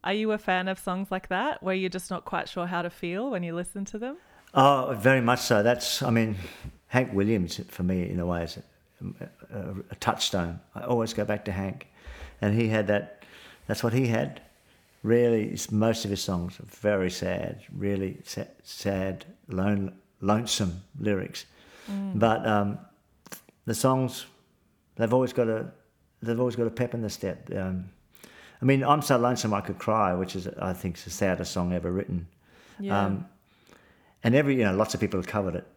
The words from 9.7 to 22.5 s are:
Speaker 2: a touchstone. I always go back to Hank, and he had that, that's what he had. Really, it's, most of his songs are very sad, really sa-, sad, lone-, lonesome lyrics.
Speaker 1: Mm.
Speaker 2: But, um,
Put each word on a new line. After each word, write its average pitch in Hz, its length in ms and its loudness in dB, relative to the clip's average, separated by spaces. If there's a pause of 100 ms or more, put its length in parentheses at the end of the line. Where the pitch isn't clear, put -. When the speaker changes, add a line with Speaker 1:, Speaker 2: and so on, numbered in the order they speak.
Speaker 2:
a 101 40 -12
touchstone. 85 640 -2 (160)
I - 80 -8
always 113 300 0
go 104 120 -2
back 104 200 -2
to 107 60 -4
Hank, 95 360 -6 (540)
and 104 120 2
he 113 140 4
had 107 200 2
that, - 360 -2 (440)
that's - 160 -2
what 113 100 2
he 131 140 2
had. 117 340 0 (600)
Really, 117 480 4
it's, - 220 -6
most 110 340 2
of 101 60 -2
his 98 100 -2
songs 90 380 -4
are - 60 -16
very 98 440 0
sad, 90 520 -4 (140)
really 98 480 -4
sa-, - 200 -10 (200)
sad, 95 640 -4 (220)
lone-, 98 460 0 (280)
lonesome 101 600 0 (180)
lyrics. 101 460 -2 (460)
Speaker 1:
Mm. 196 280 -4
Speaker 2:
But, 113 260 4
um, 104 320 2 (880)